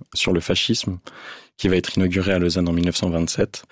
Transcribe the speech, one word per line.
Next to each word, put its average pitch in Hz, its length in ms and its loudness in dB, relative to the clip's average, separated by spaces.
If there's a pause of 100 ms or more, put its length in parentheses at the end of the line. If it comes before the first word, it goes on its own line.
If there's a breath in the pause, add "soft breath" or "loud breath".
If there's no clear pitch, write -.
(120)
sur - 200 0
le 87 80 2
fascisme, 95 580 -2 (580 loud breath)
qui - 120 0
va 92 80 4
être - 200 -2
inauguré 95 360 2
à 92 80 4
Lausanne 87 280 2
en 85 40 0
mille 85 140 2
neuf 87 100 0
cent - 120 0
vingt-sept, - 640 0